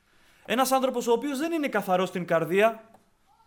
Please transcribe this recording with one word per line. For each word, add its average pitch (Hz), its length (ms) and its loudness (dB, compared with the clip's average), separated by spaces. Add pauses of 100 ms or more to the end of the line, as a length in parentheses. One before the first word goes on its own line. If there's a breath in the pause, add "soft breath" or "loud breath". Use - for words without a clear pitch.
(460 soft breath)
ένας 254 260 0
άνθρωπος 247 360 0
ο 240 40 2
οποίος 269 260 0
δεν 320 140 -2
είναι 311 160 -2
καθαρός 185 420 0
στην 180 160 -6
καρδία, 185 680 0 (540)